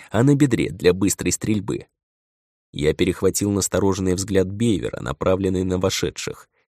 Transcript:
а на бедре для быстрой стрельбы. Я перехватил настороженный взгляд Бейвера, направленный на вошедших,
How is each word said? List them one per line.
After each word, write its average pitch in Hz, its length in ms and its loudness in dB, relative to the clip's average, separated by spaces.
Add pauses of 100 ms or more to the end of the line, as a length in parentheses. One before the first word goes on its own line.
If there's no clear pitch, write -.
(100)
а 110 140 2
на 143 100 6
бедре 135 360 2
для - 220 2
быстрой 95 380 0
стрельбы. - 560 -4 (840)
Я 76 220 0
перехватил 95 580 0
настороженный 95 600 0
взгляд 95 340 0
Бейвера, 101 520 -2
направленный 95 640 0
на 92 160 0
вошедших, - 680 -4 (200)